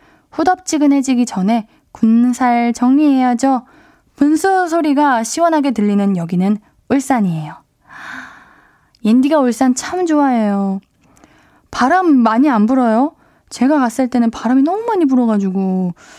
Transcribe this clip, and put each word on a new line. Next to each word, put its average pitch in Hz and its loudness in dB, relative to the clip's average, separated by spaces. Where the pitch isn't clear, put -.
후덥지근해지기 277 0
전에 214 -2
군살 240 0
정리해야죠. 262 0
분수 349 0
소리가 294 0
시원하게 311 0
들리는 202 0
여기는 180 -2
울산이에요." 185 -2
옌디가 262 2
울산 254 0
참 359 -6
좋아해요. 214 0
바람 330 2
많이 240 2
안 220 2
불어요? 247 0
제가 285 0
갔을 254 -2
때는 233 0
바람이 254 0
너무 381 -2
많이 403 0
불어가지고, 196 0